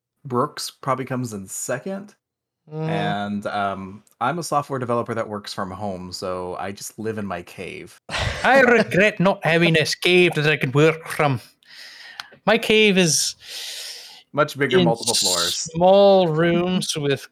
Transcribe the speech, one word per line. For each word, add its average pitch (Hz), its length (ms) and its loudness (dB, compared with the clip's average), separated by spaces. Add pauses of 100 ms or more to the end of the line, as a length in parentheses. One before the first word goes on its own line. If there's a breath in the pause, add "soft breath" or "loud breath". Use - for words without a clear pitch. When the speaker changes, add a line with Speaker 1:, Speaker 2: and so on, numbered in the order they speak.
(260)
Speaker 1:
Brooks 131 460 -4
probably 131 340 -6
comes 123 260 -6
in 98 160 -12
second. 196 680 -10 (580)
Speaker 2:
Mm. 156 140 -6
Speaker 1:
And, 104 600 -4
um, 98 560 -6 (180)
I'm 139 180 -4
a 165 40 -8
software 143 360 -4
developer 120 340 -2
that 110 140 -4
works 104 260 -10
from 98 160 -6
home, 90 440 -10
so 90 420 -8
I 98 160 -8
just - 260 -16
live 110 200 -6
in 107 80 -6
my 90 160 -8
cave. 80 560 -14 (120)
Speaker 3:
I - 520 2
regret 214 580 4
not 190 260 2
having 165 320 4
a 151 80 2 (160)
cave 175 340 4
that 151 120 0
I 151 80 4
could 135 180 -4
work 156 360 4
from. 139 320 0 (1040 loud breath)
My 214 120 4
cave 214 400 4
is 170 380 2 (960 loud breath)
Speaker 1:
Much 147 260 -2
bigger, 139 220 2
Speaker 3:
in 180 60 4
Speaker 1:
multiple 117 280 0
floors. 90 420 -2
Speaker 3:
small 190 720 6
rooms 170 680 0
with 143 360 -2